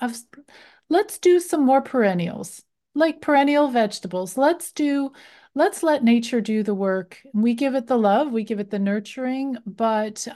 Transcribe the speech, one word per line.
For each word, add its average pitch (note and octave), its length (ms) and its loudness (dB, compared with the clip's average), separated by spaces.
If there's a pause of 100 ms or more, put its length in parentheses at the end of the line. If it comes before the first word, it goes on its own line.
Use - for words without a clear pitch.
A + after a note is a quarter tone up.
of A#3+ 100 -4
s-, - 160 -14 (640)
let's G4 300 0
do F4+ 200 6
some E4+ 260 0
more C4+ 160 4
perennials, G3 840 -2 (320)
like D#4 260 0
perennial C#4+ 480 4
vegetables. F#3+ 680 -4
Let's D#4 340 0
do, C#4 420 -2 (420)
let's F4 280 0
let D4+ 200 2
nature A#3 380 2
do G#3+ 220 -2
the G#3 120 -2
work. F#3+ 460 -4 (120)
We A#3 220 2
give C4 200 -2
it A#3+ 120 -4
the B3+ 100 2
love, A3+ 340 2
we A3+ 140 -2
give A3 140 -6
it G#3 120 -8
the G#3 80 -4
nurturing, B3+ 840 -4
but, G#3+ 720 -4